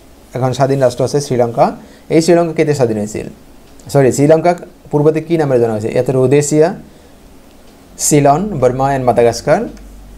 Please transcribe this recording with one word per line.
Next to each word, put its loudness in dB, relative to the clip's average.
এখন -4
স্বাধীন 0
রাষ্ট্র 0
আছে -2
শ্রীলঙ্কা, -2
এই 2
শ্রীলঙ্কা 2
কেতে 0
স্বাধীন 0
হয়েছিল? -8
সরি, 2
শ্রীলঙ্কা 2
পূর্বতে 0
কি -2
নামে 0
জানা 0
হয়েছে? -4
ইয়াতে -2
রোদেশিয়া, 2
সিলন, 0
বার্মা 0
and -4
মাদাগাস্কার। 0